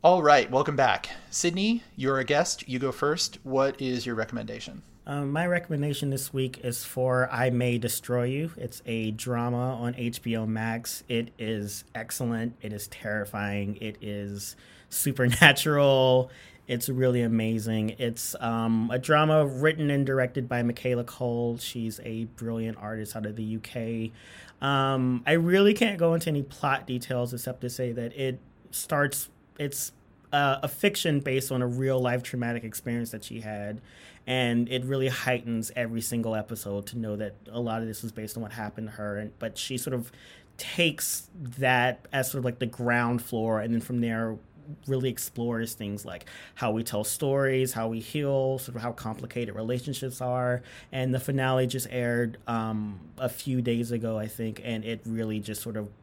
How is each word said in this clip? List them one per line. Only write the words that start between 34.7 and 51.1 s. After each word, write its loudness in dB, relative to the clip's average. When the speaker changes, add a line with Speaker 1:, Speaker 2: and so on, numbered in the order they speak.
Speaker 2:
really 0
heightens -2
every -2
single -2
episode -4
to -8
know -4
that -6
a -6
lot -2
of -4
this -8
was -8
based -10
on -6
what -10
happened -8
to -12
her. -4
And, -6
but -6
she -6
sort -4
of -4
takes 0
that 2
as 0
sort -4
of, -4
like, -2
the -2
ground 2
floor, 0
and 0
then 2
from -2
there 0
really 0
explores -4
things -6
like -12
how 0
we 0
tell -2
stories, 2
how -2
we -4
heal, 0
sort -10
of -8
how -4
complicated -6
relationships -4
are. 0
And 0